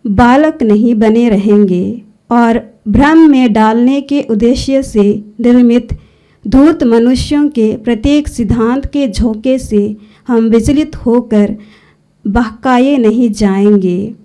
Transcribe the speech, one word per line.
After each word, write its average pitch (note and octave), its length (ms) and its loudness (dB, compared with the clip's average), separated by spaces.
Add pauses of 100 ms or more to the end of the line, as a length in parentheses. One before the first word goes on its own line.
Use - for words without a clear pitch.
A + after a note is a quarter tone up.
बालक B3+ 560 2
नहीं A3 320 2
बने A3+ 340 2
रहेंगे G3+ 720 0 (280)
और A#3 580 -2
भ्रम C#4+ 300 2
में C4 340 4
डालने A#3 480 0
के C#4+ 300 -4
उद्देश्य B3 520 0
से G#3 420 -2 (160)
निर्मित A#3+ 480 2 (600)
धूर्त D4 340 2
मनुष्यों B3 680 0
के A3 280 -2
प्रत्येक C#4 520 -2
सिद्धांत A#3 580 -2
के C#4+ 220 -4
झोंके A3 500 -2
से G#3+ 380 -4 (320)
हम A3+ 160 0
विचलित A#3 520 0
होकर A3 600 -2 (680)
बहकाए B3 720 -2
नहीं A#3 340 0
जाएंगे। G3+ 840 0 (100)